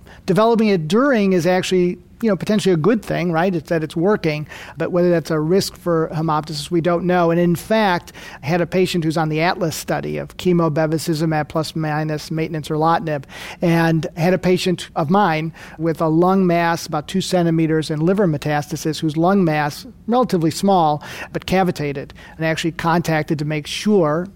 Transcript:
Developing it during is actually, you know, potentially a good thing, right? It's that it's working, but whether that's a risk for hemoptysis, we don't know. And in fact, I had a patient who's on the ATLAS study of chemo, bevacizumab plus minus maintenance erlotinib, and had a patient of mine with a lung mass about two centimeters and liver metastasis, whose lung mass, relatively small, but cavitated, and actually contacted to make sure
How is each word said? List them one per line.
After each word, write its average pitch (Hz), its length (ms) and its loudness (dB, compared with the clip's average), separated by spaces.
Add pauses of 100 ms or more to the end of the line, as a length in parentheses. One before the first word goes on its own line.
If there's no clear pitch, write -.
(260)
Developing 220 420 4
it 180 180 0
during 214 460 2
is 170 140 2
actually, 180 520 2 (220)
you 226 80 0
know, 196 80 2
potentially 190 360 0
a 170 40 4
good 196 280 2
thing, 160 280 -2
right? 170 200 2
It's 165 180 -6
that 165 120 0
it's 156 140 -8
working, 165 500 0 (300)
but 165 160 -4
whether 180 180 4
that's 170 220 0
a 156 80 0
risk 175 340 0
for 165 380 -2
hemoptysis, 156 580 -4
we 175 100 2
don't 175 240 0
know. 175 280 2
And 170 80 2
in 175 160 4
fact, 202 560 0 (320)
I - 20 -8
had 170 140 0
a 170 60 0
patient 180 360 0
who's 156 140 0
on 160 120 0
the 156 120 -2
ATLAS 170 340 0
study 151 440 -6
of 143 180 -12
chemo, 170 360 2
bevacizumab 156 760 0
plus 156 260 -4
minus 156 560 -4
maintenance 160 380 -4
erlotinib, 156 560 0 (360)
and 165 460 2 (100)
had 175 180 2
a 180 40 0
patient 180 560 0
of 147 160 -2
mine 165 420 2 (260)
with 160 220 -2
a 170 60 2
lung 180 400 4
mass 170 400 0
about 156 220 -6
two 190 120 -2
centimeters 165 720 0
and 156 140 -2
liver 196 240 2
metastasis, 151 720 -4
whose 156 160 -2
lung 185 260 4
mass, 151 420 0 (220)
relatively 190 460 2
small, 165 500 2 (300)
but - 140 -8
cavitated, 151 680 -2 (220)
and 160 100 -4
actually 160 240 0
contacted 160 720 0
to 151 40 -2
make 151 220 -4
sure 175 680 2